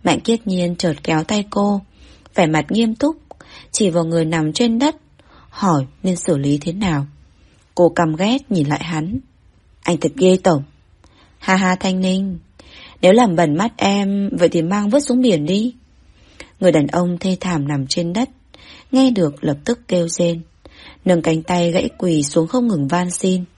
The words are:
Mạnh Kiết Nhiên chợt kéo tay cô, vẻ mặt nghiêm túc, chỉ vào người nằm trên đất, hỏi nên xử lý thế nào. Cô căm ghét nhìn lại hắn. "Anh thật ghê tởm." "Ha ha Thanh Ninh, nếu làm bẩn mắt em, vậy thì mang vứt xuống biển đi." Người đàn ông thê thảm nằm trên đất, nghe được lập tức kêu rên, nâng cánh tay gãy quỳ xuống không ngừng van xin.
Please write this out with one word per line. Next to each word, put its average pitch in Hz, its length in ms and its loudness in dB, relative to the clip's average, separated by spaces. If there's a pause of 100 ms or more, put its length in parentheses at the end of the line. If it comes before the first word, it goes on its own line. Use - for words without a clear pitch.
Mạnh 175 160 0
Kiết 226 260 -2
Nhiên 175 300 -2
chợt 165 260 -2
kéo 156 220 -2
tay 208 260 -2
cô, 202 300 0 (540)
vẻ 175 120 2
mặt 156 240 0
nghiêm 220 240 0
túc, 311 220 -2 (560)
chỉ 202 180 0
vào 170 140 0
người 165 200 0
nằm 160 280 0
trên 233 260 0
đất, 302 180 0 (540)
hỏi 151 360 0 (160)
nên 185 140 -2
xử 165 200 -2
lý 143 220 0
thế 165 140 -6
nào. 170 340 -2 (680)
Cô 175 140 4
căm 165 280 0
ghét 214 220 0 (120)
nhìn 160 160 0
lại 147 180 -4
hắn. 170 340 -6 (640)
"Anh 175 140 -2
thật 147 200 -2
ghê 185 260 4
tởm." 151 200 2 (760)
"Ha 190 180 0
ha 185 180 2
Thanh 185 260 -4
Ninh, 185 380 -2 (640)
nếu 185 100 8
làm 214 240 4
bẩn 160 180 2
mắt 208 220 -2
em, 196 600 0
vậy 170 100 4
thì 170 140 0
mang 202 280 0
vứt 277 100 4
xuống 254 200 0
biển 175 260 2
đi." 214 280 -2 (880)
Người 180 120 4
đàn 151 140 4
ông 175 320 -2
thê 185 220 -2
thảm 156 280 -4
nằm 139 180 -4
trên 170 260 -4
đất, 233 160 -2 (640)
nghe 262 180 4
được 170 340 0
lập 143 200 0
tức 240 240 -4
kêu 170 200 0
rên, 170 340 -2 (640)
nâng 175 180 2
cánh 160 200 0
tay 175 300 0
gãy 165 160 0 (100)
quỳ 165 240 0
xuống 160 240 0
không 240 220 -2
ngừng 143 200 -2
van 180 220 -2
xin. 185 340 -2 (140)